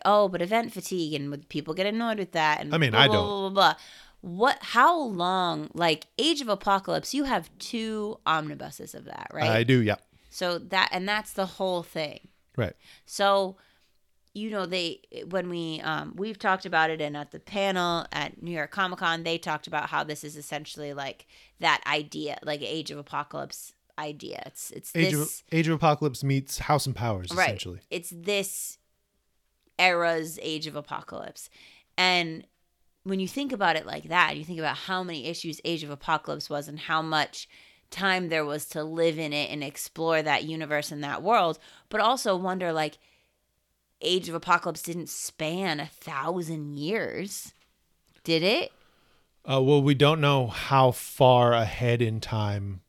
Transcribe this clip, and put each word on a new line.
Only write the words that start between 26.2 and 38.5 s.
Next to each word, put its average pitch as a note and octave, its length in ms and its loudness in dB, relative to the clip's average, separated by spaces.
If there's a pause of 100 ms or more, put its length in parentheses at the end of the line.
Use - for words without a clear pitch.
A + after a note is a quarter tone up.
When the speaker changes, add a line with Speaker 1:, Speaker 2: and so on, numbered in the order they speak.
Speaker 2:
meets C3+ 360 0
House D3 260 2
and C3 100 -4
Powers, G#2 380 -4
Speaker 1:
Right. F3 140 4
Speaker 2:
essentially. F#2+ 320 -6 (100)
Speaker 1:
It's - 260 -8
this G3 640 -4 (1040)
era's E3+ 640 2
Age D#3 240 -6
of D3 80 -10
Apocalypse. - 720 -12 (480)
And F3 480 0 (580)
when F#3+ 160 -2
you F#3+ 80 -2
think C#4 240 -4
about F#3+ 240 2
it D#3 120 -4
like D3+ 220 -10
that, D#3 280 4
you D3+ 60 -10
think E3 160 -8
about D3 180 -2
how F#3 260 -4
many D#3+ 220 -8
issues E3 400 -8
Age E3 180 -2
of D3 60 -12
Apocalypse D3+ 640 -4
was D3 160 -6
and D3+ 120 -12
how D#3+ 220 -2
much D#3 480 -2 (400)
time F#3 400 0
there D#3 160 2
was D3 220 -4